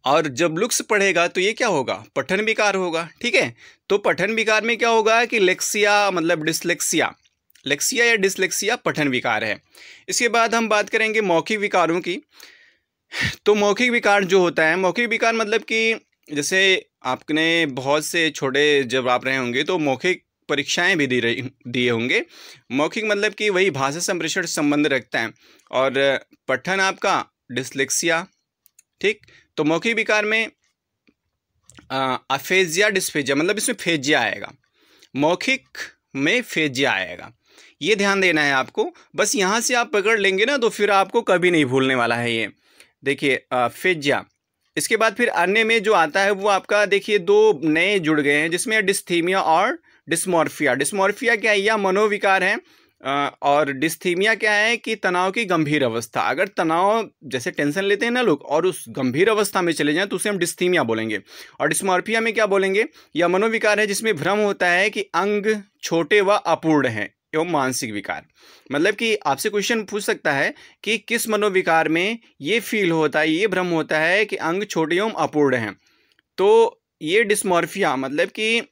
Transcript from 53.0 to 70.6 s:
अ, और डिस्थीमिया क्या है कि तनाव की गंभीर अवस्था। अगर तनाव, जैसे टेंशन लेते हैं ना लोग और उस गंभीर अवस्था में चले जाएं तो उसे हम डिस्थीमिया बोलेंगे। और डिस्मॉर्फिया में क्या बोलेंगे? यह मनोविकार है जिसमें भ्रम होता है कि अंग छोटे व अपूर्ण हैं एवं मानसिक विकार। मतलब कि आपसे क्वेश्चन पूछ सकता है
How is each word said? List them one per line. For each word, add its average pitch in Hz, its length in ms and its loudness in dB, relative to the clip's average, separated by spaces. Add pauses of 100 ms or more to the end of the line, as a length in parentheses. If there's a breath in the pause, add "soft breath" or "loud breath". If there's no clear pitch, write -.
अ, 143 360 -2
और 143 300 2
डिस्थीमिया 175 640 -2
क्या 214 180 0
है 214 240 2
कि 226 180 -6
तनाव 185 360 0
की 226 140 -2
गंभीर 151 380 0
अवस्था। 117 380 -2
अगर 139 260 0
तनाव, 190 640 0 (140)
जैसे 127 280 -6
टेंशन 151 320 -2
लेते 202 220 0
हैं 233 60 -2
ना 247 100 0
लोग 170 200 2
और 160 240 0
उस - 240 -2
गंभीर 135 400 0
अवस्था 202 320 0
में 170 120 0
चले 147 200 0
जाएं 190 140 -2
तो 202 80 -6
उसे 208 140 -4
हम 202 80 -2
डिस्थीमिया 175 460 0
बोलेंगे। 110 360 -2 (400 loud breath)
और 143 80 0
डिस्मॉर्फिया 190 540 0
में 226 120 -2
क्या 220 120 2
बोलेंगे? 196 400 2 (300 soft breath)
यह 170 120 2
मनोविकार 214 520 2
है 214 80 2
जिसमें 202 280 -2
भ्रम 175 220 0
होता 196 300 0
है 185 220 2
कि 202 120 -6
अंग 208 600 -2 (220)
छोटे 170 380 2
व 190 100 2
अपूर्ण 156 560 2
हैं 107 260 -6 (220)
एवं 165 140 -2
मानसिक 131 440 -2
विकार। 98 320 -8 (460 soft breath)
मतलब 175 240 0
कि 226 200 -2
आपसे 143 340 -2
क्वेश्चन 208 340 -2
पूछ 202 200 -8
सकता 185 280 -2
है 151 220 0 (300 loud breath)